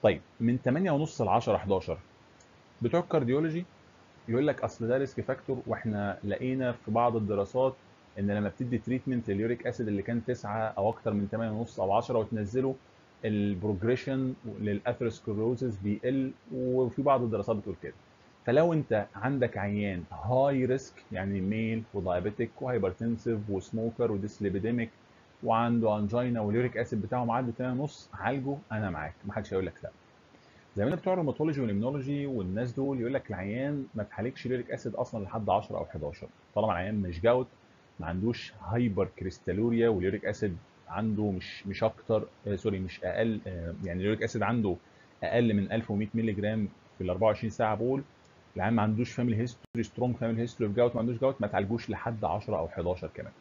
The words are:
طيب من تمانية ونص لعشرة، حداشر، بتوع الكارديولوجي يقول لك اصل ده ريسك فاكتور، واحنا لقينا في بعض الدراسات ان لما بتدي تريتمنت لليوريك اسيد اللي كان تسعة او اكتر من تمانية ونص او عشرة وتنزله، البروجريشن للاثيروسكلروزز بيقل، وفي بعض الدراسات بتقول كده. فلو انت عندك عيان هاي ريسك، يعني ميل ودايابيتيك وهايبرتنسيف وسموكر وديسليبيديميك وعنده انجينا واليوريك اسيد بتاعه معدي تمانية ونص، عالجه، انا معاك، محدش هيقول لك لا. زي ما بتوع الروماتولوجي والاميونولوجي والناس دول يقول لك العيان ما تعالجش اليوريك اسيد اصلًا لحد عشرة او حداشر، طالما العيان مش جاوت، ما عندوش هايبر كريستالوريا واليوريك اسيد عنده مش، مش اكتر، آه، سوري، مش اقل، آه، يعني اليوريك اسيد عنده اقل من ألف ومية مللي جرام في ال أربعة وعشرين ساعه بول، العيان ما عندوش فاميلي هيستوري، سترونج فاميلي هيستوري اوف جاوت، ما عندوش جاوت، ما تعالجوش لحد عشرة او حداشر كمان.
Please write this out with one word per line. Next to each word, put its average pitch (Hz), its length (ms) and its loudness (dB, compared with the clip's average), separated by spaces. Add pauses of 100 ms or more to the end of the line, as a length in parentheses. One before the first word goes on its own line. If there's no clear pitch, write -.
طيب 92 180 6 (200)
من 120 220 2
تمانية 165 280 2
ونص 147 320 0
لعشرة، 107 340 4
حداشر، 90 420 0 (840)
بتوع 139 180 2
الكارديولوجي 156 640 2 (640)
يقول 127 180 2
لك 139 140 2
اصل - 280 -4
ده 123 80 4
ريسك 135 240 -2
فاكتور، 131 460 -4
واحنا 104 580 -2
لقينا 127 480 -2
في - 180 -8
بعض 117 260 4
الدراسات 107 580 2 (440)
ان 98 120 2
لما 104 180 2
بتدي 120 300 -2
تريتمنت 123 520 -2
لليوريك 113 360 0
اسيد 120 220 -2
اللي 101 140 0
كان 117 220 -2
تسعة 110 360 -2
او 107 280 0
اكتر 113 240 -2
من 101 180 0
تمانية 110 220 -2
ونص 113 280 -6
او 98 120 2
عشرة 120 260 2
وتنزله، 113 560 0 (500)
البروجريشن 107 1120 0 (260)
للاثيروسكلروزز 110 1160 -2
بيقل، 123 560 0 (220)
وفي 127 480 0
بعض 135 200 4
الدراسات 110 340 0
بتقول 95 260 -6
كده. 69 120 -10 (520)
فلو 156 260 4
انت 113 420 2
عندك 120 440 0
عيان 101 540 -2
هاي 127 520 2
ريسك، 131 300 -2 (180)
يعني 98 280 -2
ميل 110 420 0 (120)
ودايابيتيك 95 560 -2 (100)
وهايبرتنسيف 113 880 -2
وسموكر 113 640 0
وديسليبيديميك 104 800 -2 (520)
وعنده 113 560 4
انجينا 117 420 0
واليوريك 113 360 2
اسيد 110 260 -2
بتاعه 123 220 0
معدي 117 280 0
تمانية 127 280 -2
ونص، - 340 -6
عالجه، 131 420 -2 (160)
انا 107 180 0
معاك، 76 240 -6 (100)
محدش 101 280 -6
هيقول 95 140 2
لك 85 80 -8 (100)
لا. - 60 -8 (840)
زي 101 80 2
ما 165 100 2
بتوع 185 180 0
الروماتولوجي 156 480 0
والاميونولوجي 131 680 0
والناس 113 460 -2
دول 135 280 0
يقول 120 140 -2
لك 127 160 -4
العيان 123 640 -4
ما 107 80 -2
تعالجش - 440 -6
اليوريك 123 240 -2
اسيد - 240 -6
اصلًا 117 300 -4
لحد 101 260 -2
عشرة 101 280 2
او 76 60 -4
حداشر، - 440 -8 (260)
طالما 107 180 4
العيان 92 220 0
مش 90 260 -2
جاوت، 120 260 6 (540)
ما 78 60 -6
عندوش 95 560 -2
هايبر 101 460 2 (100)
كريستالوريا 113 680 2
واليوريك 98 360 2
اسيد 98 320 -2 (320)
عنده 104 420 0
مش، - 360 -6
مش 98 180 -2
اكتر، - 440 0 (180)
آه، 101 100 0
سوري، 98 220 0
مش 92 260 -6
اقل، 107 420 0
آه، 85 280 -6 (100)
يعني 90 160 -4
اليوريك 107 220 0
اسيد 110 200 -2
عنده 104 340 2 (460)
اقل 113 320 4
من 98 180 2
ألف 113 180 -2
ومية 107 240 0
مللي 113 180 0
جرام 104 360 0 (300)
في 95 60 -4
ال 90 60 0
أربعة 95 180 4
وعشرين 110 220 0
ساعه 110 240 0
بول، 127 280 0 (540)
العيان 101 180 2
ما 110 80 6
عندوش 110 300 2
فاميلي 120 240 2
هيستوري، 117 460 -4
سترونج 120 340 0
فاميلي 117 260 0
هيستوري 117 260 0
اوف 101 80 0
جاوت، 120 180 4
ما 120 60 0
عندوش 117 200 0
جاوت، 131 200 2
ما 113 60 0
تعالجوش 101 440 0
لحد 110 340 -4
عشرة 85 340 0
او 82 100 0
حداشر 87 460 -2
كمان. 76 260 -12